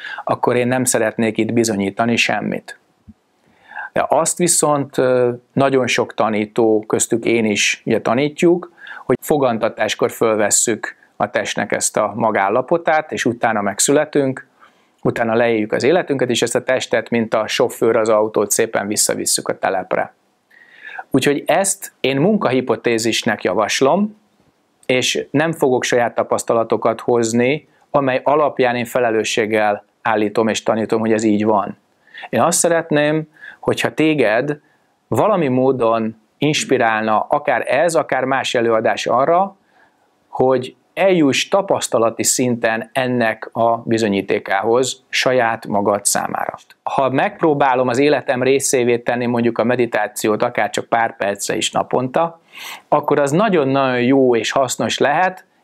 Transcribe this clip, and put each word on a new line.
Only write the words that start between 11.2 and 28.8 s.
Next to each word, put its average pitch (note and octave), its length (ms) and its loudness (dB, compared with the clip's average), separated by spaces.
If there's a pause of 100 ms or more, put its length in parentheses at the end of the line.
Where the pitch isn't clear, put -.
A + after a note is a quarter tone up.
testnek - 420 -4
ezt - 240 -2
a G#2 180 0
magállapotát, A#2+ 1000 0
és - 120 -4
utána A#2 360 -2
megszületünk, C#3 840 0 (560)
utána A#2 320 0
leéljük A#2 380 2
az A#2 100 -2
életünket, C3+ 480 0
és A#2+ 120 0
ezt A#2 120 -2
a A#2+ 80 0
testet, - 480 -2
mint A#2 240 0
a G#2+ 120 0
sofőr A#2 500 0
az A2 120 2
autót, G#2+ 420 0
szépen A2 360 -2
visszavisszük - 640 -4
a - 100 -6
telepre. - 560 -4 (960)
Úgyhogy C#3+ 360 0
ezt F#3 540 0
én C3+ 200 0
munkahipotézisnek A#2+ 1200 0
javaslom, C3+ 720 0 (680)
és B2+ 440 -2
nem D#3 220 0
fogok C3 320 0
saját A#2+ 300 0
tapasztalatokat A2+ 840 -2
hozni, A#2+ 680 0 (220)
amely C3 340 0
alapján C3 520 2
én A#2+ 80 -2